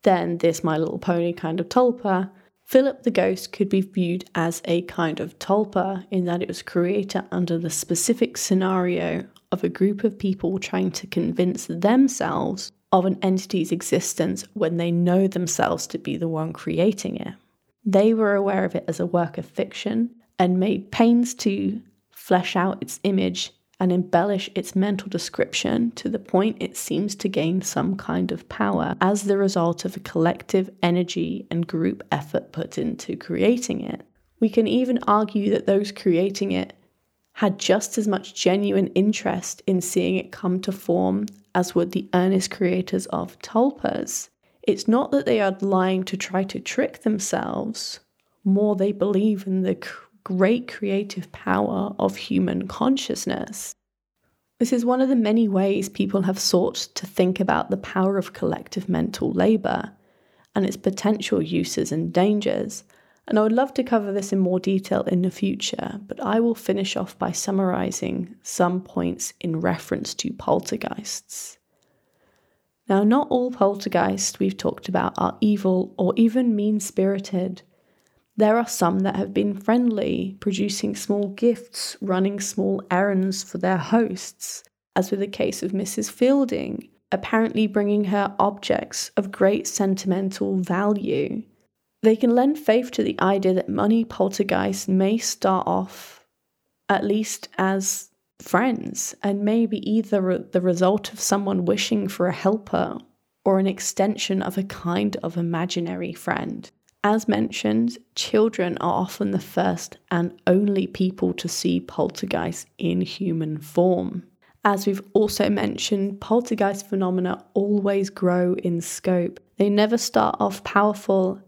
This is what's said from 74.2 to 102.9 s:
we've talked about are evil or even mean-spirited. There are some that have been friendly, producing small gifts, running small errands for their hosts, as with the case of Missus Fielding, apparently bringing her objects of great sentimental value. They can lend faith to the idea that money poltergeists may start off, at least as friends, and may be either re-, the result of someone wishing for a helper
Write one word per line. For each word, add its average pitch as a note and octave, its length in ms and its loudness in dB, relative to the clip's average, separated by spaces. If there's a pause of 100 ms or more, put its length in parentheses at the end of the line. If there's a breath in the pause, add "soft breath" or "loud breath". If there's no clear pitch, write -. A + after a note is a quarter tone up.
we've F#3+ 160 0
talked - 320 -4
about - 300 0
are - 240 0
evil G3 560 2
or F#3 180 2
even A#3 400 2
mean-spirited. G3 1080 -2 (760)
There G#3+ 200 6
are A#3 100 0
some F#3 320 2
that F#3+ 180 0
have G3 160 -4
been G3+ 200 2
friendly, G3+ 840 0
producing G3+ 560 -2
small G3+ 340 -2
gifts, - 680 -2
running G3 400 0
small G3 500 -2
errands F#3+ 540 0
for - 140 -10
their F#3 200 2
hosts, - 880 -2 (320)
as F#3 160 0
with G3 80 -2
the G3+ 80 -2
case G3+ 360 -4
of F#3+ 100 -4
Missus G3+ 360 -4
Fielding, - 800 0 (240)
apparently G#3+ 560 2
bringing G#3 380 2
her G3 340 0
objects - 800 -2
of G3 160 -2
great G3 340 2
sentimental F#3+ 920 -2
value. F#3+ 880 0 (600)
They A3 120 8
can A#3 200 4
lend C#4+ 240 4
faith A#3+ 320 2
to - 120 0
the - 160 -2
idea F#3+ 360 4
that - 140 -2
money G#3 360 2
poltergeists G3 840 -2
may F#3+ 300 2
start - 480 0
off, - 580 -6 (640)
at G3+ 140 2
least G#3 540 -2
as F#3+ 540 -2 (280)
friends, - 840 -2
and G3+ 200 0
may A3+ 220 4
be G#3+ 140 -2 (100)
either G#3 320 2
re-, F#3 300 0
the F3+ 100 2
result F#3 500 2
of - 80 -16
someone G3 460 0
wishing G3+ 420 0
for F3+ 200 -2
a - 60 0
helper - 640 -2 (440)